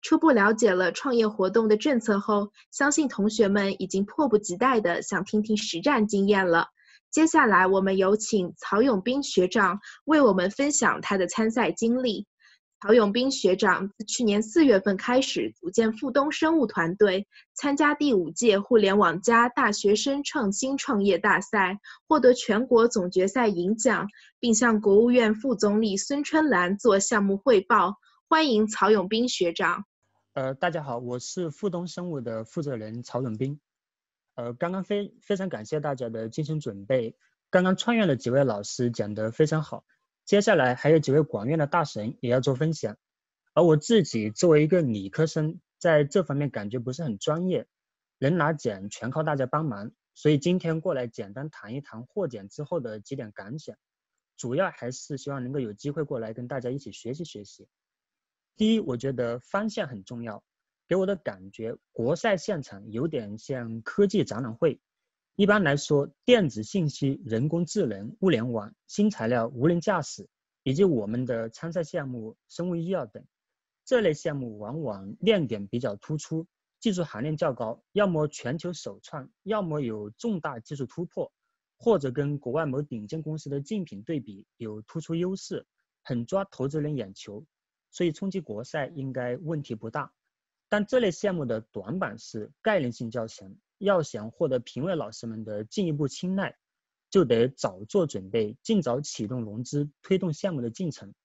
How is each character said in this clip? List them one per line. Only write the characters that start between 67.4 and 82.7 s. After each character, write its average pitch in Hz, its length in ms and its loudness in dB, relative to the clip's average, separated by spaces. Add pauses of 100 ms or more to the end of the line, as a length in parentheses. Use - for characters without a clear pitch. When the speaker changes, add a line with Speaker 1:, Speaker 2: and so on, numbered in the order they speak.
Speaker 2:
工 170 180 -2
智 190 200 -2
能、 104 340 -8
物 190 100 2
联 123 220 0
网、 107 200 -6 (140)
新 208 240 2
材 113 160 -4
料、 117 220 0
无 127 180 -2
人 175 140 2
驾 180 200 0
驶， - 280 -12 (340)
以 131 100 -2
及 165 120 4
我 127 220 0
们 120 200 -4
的 113 240 -4
参 165 220 -12
赛 175 100 -4
项 151 260 -6
目 113 280 -12 (120)
生 175 220 -8
物 170 60 -4
医 165 100 -4
药 180 180 -4
等， - 200 -18 (600)
这 247 160 2
类 170 140 2
项 151 220 -6
目 120 220 -8
往 113 220 -8
往 101 380 -8
亮 190 300 2
点 101 180 -6
比 120 140 -4
较 110 160 -6
突 156 200 -8
出， 160 300 -6 (320)
技 220 140 -2
术 180 100 -2
含 120 220 -8
量 156 120 -4
较 151 160 0
高， 113 380 -8
要 202 160 2
么 156 220 0
全 135 280 -8
球 175 160 -8
首 101 280 -14
创， 147 280 -16 (140)
要 214 180 -4
么 156 200 -4
有 110 300 -6
重 208 300 -6
大 135 200 -10
技 143 160 -12
术 135 100 -6
突 175 180 -10
破， - 280 -10 (440)
或 214 220 2
者 135 140 -4
跟 143 260 -4
国 120 140 -8
外 160 120 -2
某 139 160 -4